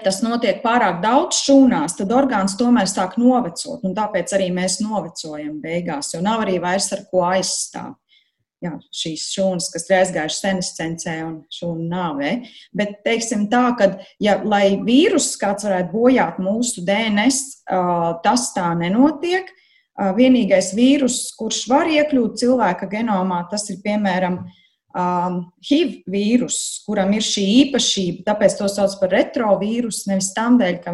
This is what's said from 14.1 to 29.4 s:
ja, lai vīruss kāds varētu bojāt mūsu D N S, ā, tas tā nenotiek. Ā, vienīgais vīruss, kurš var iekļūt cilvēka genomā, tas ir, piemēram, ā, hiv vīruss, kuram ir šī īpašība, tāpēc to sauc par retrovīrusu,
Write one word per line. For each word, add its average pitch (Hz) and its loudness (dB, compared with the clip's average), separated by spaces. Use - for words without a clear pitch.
ja, 202 2
lai 202 2
vīruss 285 4
kāds 202 -2
varētu 185 -2
bojāt 220 2
mūsu 208 -2
D 180 0
N 208 2
S, - -2
ā, 175 0
tas 240 2
tā 180 -2
nenotiek. 285 0
Ā, 196 0
vienīgais 196 4
vīruss, 254 2
kurš 220 -6
var 311 4
iekļūt 294 2
cilvēka 214 0
genomā, 190 -2
tas 208 -6
ir, 185 -12
piemēram, 185 -2
ā, 180 -2
hiv 277 0
vīruss, - -2
kuram 202 0
ir 214 -2
šī 202 -2
īpašība, 196 0
tāpēc 208 2
to 202 -2
sauc 196 0
par 185 0
retrovīrusu, 214 0